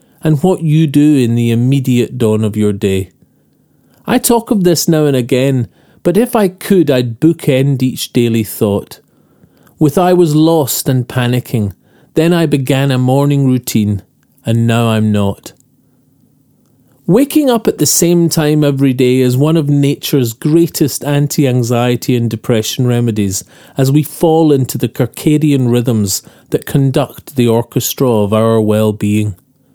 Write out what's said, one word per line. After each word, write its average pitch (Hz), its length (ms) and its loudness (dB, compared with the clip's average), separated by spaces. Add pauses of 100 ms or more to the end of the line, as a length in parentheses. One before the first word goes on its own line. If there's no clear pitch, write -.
(240)
and 151 180 0
what 185 200 0
you 156 260 2
do 147 300 2
in 117 180 0
the 117 160 0
immediate 127 640 0
dawn 107 240 0
of 107 140 -2
your 107 160 0
day. 98 400 -4 (920)
I 240 120 0
talk 233 320 0
of 202 140 0
this 175 240 0
now 156 160 2
and 143 100 0
again, 127 540 0 (340)
but 175 140 0
if 240 180 0
I 208 140 2
could, 180 420 0
I'd 123 300 -2
bookend 139 600 0
each - 320 -4
daily 117 300 0
thought. - 560 -4 (800)
With 151 180 0
"I 180 180 2
was 170 200 2
lost 156 540 0
and 127 180 0
panicking, 120 680 -2 (400)
then 165 180 2
I 170 140 2
began 139 440 0
a 127 80 0
morning 139 480 2
routine, 107 560 -2 (420)
and 117 220 0
now 117 220 2
I'm 107 240 0
not." 101 400 -2 (1500)
Waking 277 440 2
up 226 180 0
at - 100 -2
the 151 80 0
same 170 420 2
time 151 360 0
every 139 300 0
day 127 260 2
is 127 160 0
one 151 200 2
of 147 120 -2
nature's 143 640 0
greatest 156 720 -2
anti-anxiety 123 1120 0
and 117 120 0
depression 113 600 -2
remedies, 110 560 -2 (320)
as 135 160 0
we 151 100 2
fall 160 480 0
into 131 260 -2
the 120 120 -4
circadian 143 800 -2
rhythms 117 520 -2 (260)
that - 180 -4
conduct 139 720 -2
the 120 100 2
orchestra 120 640 -2
of 104 220 0
our 113 280 2
well-being. 107 760 -2 (380)